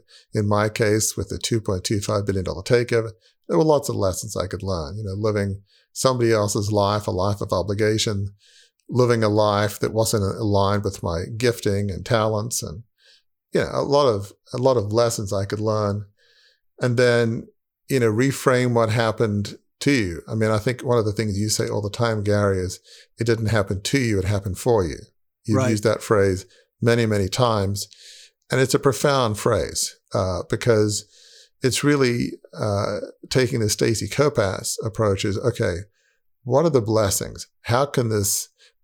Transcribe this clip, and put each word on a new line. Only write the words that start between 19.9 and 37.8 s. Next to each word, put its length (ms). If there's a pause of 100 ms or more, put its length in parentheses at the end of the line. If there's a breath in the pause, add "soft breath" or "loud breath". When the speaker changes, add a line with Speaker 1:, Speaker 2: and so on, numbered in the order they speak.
Speaker 1:
you. 380
I 60
mean, 140
I 80
think 240
one 160
of 80
the 60
things 260
you 120
say 180
all 140
the 80
time, 340
Gary, 360
is, 200 (400 loud breath)
"It 60
didn't 220
happen 340
to 180
you, 180
it 80
happened 320
for 280
you." 120 (460)
You've 140
Speaker 2:
Right. 140
Speaker 1:
used 120
that 200
phrase 420 (360 soft breath)
many, 240
many 220
times. 600 (640 loud breath)
And 100
it's 140
a 40
profound 600
phrase, 560 (180)
uh, 360
because 560 (580 loud breath)
it's 200
really, 500 (200)
uh, 460 (300)
taking 300
the 100
Stacy 380
Kopass 680 (100)
approach 400
is, 140
Okay, 400 (640)
what 200
are 60
the 120
blessings? 640 (160)
How 220